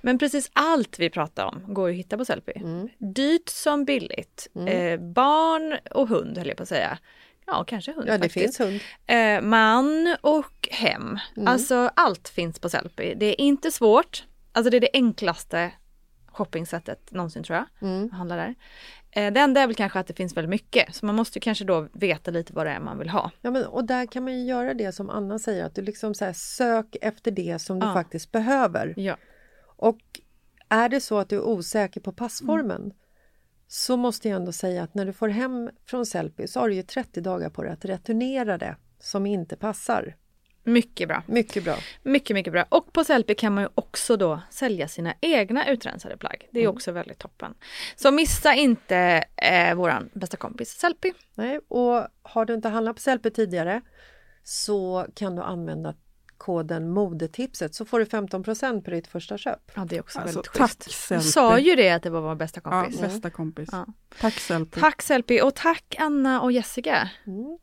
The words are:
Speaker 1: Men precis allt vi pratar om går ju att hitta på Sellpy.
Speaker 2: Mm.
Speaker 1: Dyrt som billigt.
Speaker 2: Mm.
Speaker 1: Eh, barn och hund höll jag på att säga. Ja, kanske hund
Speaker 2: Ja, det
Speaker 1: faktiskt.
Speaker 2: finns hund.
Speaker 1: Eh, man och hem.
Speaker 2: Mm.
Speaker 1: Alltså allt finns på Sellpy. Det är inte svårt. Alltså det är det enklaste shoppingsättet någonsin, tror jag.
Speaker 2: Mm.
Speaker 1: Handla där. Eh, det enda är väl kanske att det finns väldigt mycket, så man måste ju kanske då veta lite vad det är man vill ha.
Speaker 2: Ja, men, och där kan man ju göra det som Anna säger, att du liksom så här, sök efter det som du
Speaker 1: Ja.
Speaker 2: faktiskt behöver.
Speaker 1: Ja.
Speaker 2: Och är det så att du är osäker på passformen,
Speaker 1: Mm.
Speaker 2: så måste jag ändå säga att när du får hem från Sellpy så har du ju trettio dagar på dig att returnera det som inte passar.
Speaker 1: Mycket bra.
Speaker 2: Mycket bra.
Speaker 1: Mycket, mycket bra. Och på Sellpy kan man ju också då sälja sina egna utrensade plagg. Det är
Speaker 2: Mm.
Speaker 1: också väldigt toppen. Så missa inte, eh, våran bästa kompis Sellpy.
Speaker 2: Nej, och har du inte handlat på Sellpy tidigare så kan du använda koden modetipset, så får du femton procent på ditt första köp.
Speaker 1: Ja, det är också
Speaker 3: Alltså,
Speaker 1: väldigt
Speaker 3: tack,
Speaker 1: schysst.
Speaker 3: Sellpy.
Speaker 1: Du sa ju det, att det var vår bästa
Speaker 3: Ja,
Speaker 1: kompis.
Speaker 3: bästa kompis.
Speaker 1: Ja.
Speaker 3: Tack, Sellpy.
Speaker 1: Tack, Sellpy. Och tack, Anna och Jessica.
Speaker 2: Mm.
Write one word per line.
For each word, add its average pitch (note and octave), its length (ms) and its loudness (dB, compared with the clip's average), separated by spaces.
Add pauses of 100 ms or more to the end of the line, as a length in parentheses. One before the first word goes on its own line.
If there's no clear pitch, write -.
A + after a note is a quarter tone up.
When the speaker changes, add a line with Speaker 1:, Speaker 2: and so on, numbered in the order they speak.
Speaker 1:
Men B3 180 2
precis C#4+ 340 0
allt D4 460 2
vi E3+ 100 2
pratar D3+ 360 -4
om G3 280 -8
går F#3+ 160 0
ju F3 60 -2
att F3+ 40 -6
hitta G#3 180 -6
på B3 80 -4
Sellpy. - 300 -4
Speaker 2:
Mm. F3 340 -8 (260)
Speaker 1:
Dyrt D4+ 340 2
som D4 360 0
billigt. - 720 -4
Speaker 2:
Mm. F3+ 120 -6
Speaker 1:
Eh, F3 460 0
barn D#4 640 2 (140)
och C4 160 2
hund F#3+ 300 -2
höll E3+ 100 -6
jag - 100 -6
på F3 60 -10
att F#3 60 -12
säga. C#3+ 280 -2 (480)
Ja, E4 220 0
kanske A#3+ 260 -8
hund D#4 140 -6
Speaker 2:
Ja, A3 100 2
det F3+ 120 0
Speaker 1:
faktiskt. G3 280 0
Speaker 2:
finns G#3 120 0
hund. G3+ 100 -4 (280)
Speaker 1:
Eh, A3 340 4
man B3+ 800 4
och - 500 2
hem. - 480 -2 (180)
Speaker 2:
Mm. G#3 100 0
Speaker 1:
Alltså B3 480 4
allt D4 340 2
finns E3+ 300 -6
på E3+ 100 -6
Sellpy. - 440 -4
Det G#3+ 120 0
är G#3 160 2
inte C#4+ 300 4
svårt. A#3 520 4 (280)
Alltså A#3 180 4
det B3 80 6
är A3+ 40 6
det A#3+ 120 4
enklaste F3 800 0 (600)
shoppingsättet - 800 -8
någonsin, E3 320 -8
tror E3 140 -4
jag. G3+ 320 -6
Speaker 2:
Mm. G3 220 -4
Speaker 1:
Handla F3+ 240 -8
där. F#3 200 -6 (560)
Eh, G#3 220 0
det B3+ 60 4
enda C#4 220 6
är B3+ 60 6
väl A3+ 80 -2
kanske G3 240 0
att F#3 80 -6
det E3 60 -10
finns F3+ 240 -6
väldigt D#3+ 120 -2
mycket, - 460 0
så - 100 -8
man G#3 100 0
måste A3+ 240 -2
ju - 20 -8
kanske G#3 240 -2
då E3 280 2
veta F3 380 -2
lite E3+ 220 -4
vad D#3+ 120 -2
det D3+ 60 -2
är - 80 -6
man C3+ 200 -8
vill D#3 100 -8
ha. - 220 -2 (100)
Speaker 2:
Ja, A#3+ 100 -4
men, B3+ 140 0
och B3 200 -4
där B3+ 200 -2
kan B3+ 180 -8
man C4 100 -6
ju B3 120 -6
göra B3+ 280 -2
det G#3 180 -4
som G3 180 -10
Anna G#3 300 -4
säger, F#3 260 -4
att - 100 -10
du G3 60 -6
liksom G#3 320 -6
så G#3 120 -6
här, F#3 80 -6
sök A3+ 680 -2
efter G#3+ 300 -4
det E3+ 300 -4
som F#3 180 -4
du G#3+ 80 0
Speaker 1:
Ja. G3 60 -2
Speaker 2:
faktiskt E3+ 380 -4
behöver. A3 680 0
Speaker 1:
Ja. F#3+ 200 -4 (600)
Speaker 2:
Och A3+ 200 2 (720)
är A3+ 200 4
det C4+ 120 2
så G#3+ 160 -2
att F#3+ 120 0
du G3+ 60 0
är G3+ 80 -2
osäker G3+ 580 -2
på F#3+ 100 -8
passformen, B3 720 -4
Speaker 1:
Mm. G3+ 100 -10 (760)
Speaker 2:
så - 300 -2
måste A#3 320 -2
jag G3 60 -2
ändå F3+ 160 -4
säga F3+ 320 -4
att D#3+ 100 -10
när G3 120 -2
du F#3+ 80 -6
får A3 160 -2
hem A#3+ 400 -4 (160)
från B3 200 -4
Sellpy D#3+ 420 -6
så B3+ 120 -4
har A#3 100 4
du G3 60 0
ju F#3 80 -4
trettio B3 380 -8
dagar F3 280 -4
på - 140 -8
dig - 80 -6
att D#3+ 140 -12
returnera A3+ 720 -2
det - 180 -8 (240)
som G3 260 -4
inte F3+ 300 -2
passar. G#3 600 -4 (480)
Speaker 1:
Mycket A#3 440 2
bra. - 200 -4
Speaker 2:
Mycket A3 360 0
bra. E3 120 -2 (280)
Speaker 1:
Mycket, C4+ 300 2
mycket F3+ 200 -2
bra. F3 160 4
Och - 240 2
på E4 100 2
Sellpy A#3 320 4
kan G#3 180 0
man G3+ 100 2
ju - 120 -4
också - 420 0
då E3 320 0
sälja F#3 380 -2
sina E3+ 340 -6
egna C4 480 2
utrensade - 480 -4
plagg. - 340 -8
Det A#3+ 80 -2
är A#3 40 4
Speaker 2:
Mm. G3+ 120 2
Speaker 1:
också F3 160 -8
väldigt - 280 -10
toppen. - 340 -14 (420)
Så C4+ 160 6
missa D4 420 4
inte, F#3 720 4 (120)
eh, F3 400 4
våran D#3+ 380 0
bästa F#3 240 -8
kompis - 320 -10 (100)
Sellpy. F4 320 -2 (240)
Speaker 2:
Nej, B3+ 320 -4
och A#3+ 400 2 (160)
har A3+ 220 -2
du A#3 80 -4
inte A3+ 160 -4
handlat A3+ 260 -2
på - 60 -18
Sellpy A#3+ 280 0
tidigare F#3 520 0 (600)
så F#3 720 -2
kan F#3+ 200 -4
du F3+ 60 -6
använda D#3+ 520 -6 (440)
koden E3 520 -4
modetipset, F3 840 -4
så A3 100 -8
får A#3 140 0
du G#3+ 60 4
femton G3+ 380 -4
procent A3 420 -4
på F3+ 60 -8
ditt E3+ 160 -6
första F#3+ 300 -8
köp. - 220 -6 (160)
Speaker 1:
Ja, F#3+ 140 -6
det F3 80 -4
är - 40 -4
också - 180 -12
Speaker 3:
Alltså, E3+ 180 -6
Speaker 1:
väldigt - 160 -10
Speaker 3:
tack, A#3 180 4
Speaker 1:
schysst. - 200 -14 (160)
Speaker 3:
Sellpy. E3+ 160 0
Speaker 1:
Du D#3 60 2
sa A#3 300 8
ju E4 160 8
det, G3+ 160 8
att E3+ 120 2
det F3 60 -4
var E3 120 -2
vår D#3+ 140 -4
bästa D#3+ 280 -8
Speaker 3:
Ja, E3 60 -8 (120)
Speaker 1:
kompis. F3 200 -4
Speaker 3:
bästa G3 280 -4
kompis. D#3+ 420 -8
Speaker 1:
Ja. F#3 140 -8 (340)
Speaker 3:
Tack, A3 140 2
Sellpy. - 460 -4
Speaker 1:
Tack, D4+ 220 4
Sellpy. B3 400 4
Och C#4 140 4
tack, - 440 0
Anna C4+ 420 2
och B3 100 2
Jessica. B3 580 0 (180)
Speaker 2:
Mm. B3 360 -10